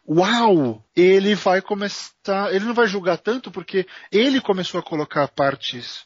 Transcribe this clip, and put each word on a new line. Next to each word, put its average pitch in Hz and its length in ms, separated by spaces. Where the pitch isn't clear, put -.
uau! 180 760
Ele 196 400
vai 190 260
começar, 196 920
ele 196 120
não 233 80
vai 226 140
julgar 185 300
tanto 233 340
porque 185 340
ele 262 300
começou 185 380
a 165 40
colocar 151 460
partes 135 760